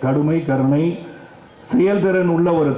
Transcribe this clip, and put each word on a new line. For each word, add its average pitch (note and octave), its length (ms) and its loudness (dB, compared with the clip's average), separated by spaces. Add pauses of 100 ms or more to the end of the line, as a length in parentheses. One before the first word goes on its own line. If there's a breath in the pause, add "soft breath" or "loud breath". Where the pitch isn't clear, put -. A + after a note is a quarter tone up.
கடுமை, D3 360 0 (100)
கருணை, C#3 340 2 (880 loud breath)
செயல்திறன் F#3 640 2
உள்ள E3+ 200 2
ஒரு D3+ 240 2